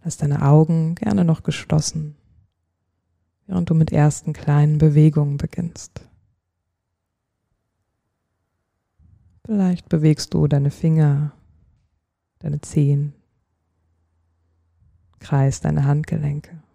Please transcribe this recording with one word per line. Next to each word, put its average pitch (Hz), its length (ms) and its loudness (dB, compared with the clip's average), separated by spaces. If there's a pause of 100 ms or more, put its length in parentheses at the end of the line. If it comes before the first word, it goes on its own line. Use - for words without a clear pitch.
Lass 165 120 -8
deine 143 260 -2
Augen 160 520 2
gerne 202 300 0
noch 160 180 0
geschlossen, 151 720 -4 (1300)
während 180 240 -4
du 165 40 2
mit 160 180 2
ersten 151 400 0
kleinen 147 460 0
Bewegungen 151 580 4
beginnst. - 680 -10 (3500)
Vielleicht 190 440 -2
bewegst 151 460 0
du 151 140 2
deine 143 220 0
Finger, 151 640 0 (1080)
deine 147 180 -6
Zehen, 143 540 0 (2000)
kreist 139 440 -2
deine 151 200 -2
Handgelenke. 147 760 -4 (140)